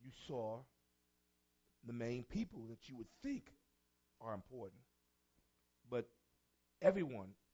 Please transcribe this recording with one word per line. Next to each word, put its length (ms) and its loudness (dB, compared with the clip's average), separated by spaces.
you 80 -12
saw 320 0
the 80 -2
main 300 2
people 440 -2
that 200 -12
you 100 -10
would 80 -6
think 220 -2
are 140 -2
important. 480 -6
But 180 2
everyone 460 6